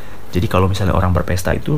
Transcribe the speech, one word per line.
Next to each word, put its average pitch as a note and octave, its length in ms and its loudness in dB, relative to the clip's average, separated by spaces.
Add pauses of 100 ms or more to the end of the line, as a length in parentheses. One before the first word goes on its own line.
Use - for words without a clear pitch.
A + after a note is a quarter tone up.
(320)
jadi F2+ 160 0
kalau F#2 240 2
misalnya G2 240 0
orang F#2 160 2
berpesta F2 400 0
itu, - 260 0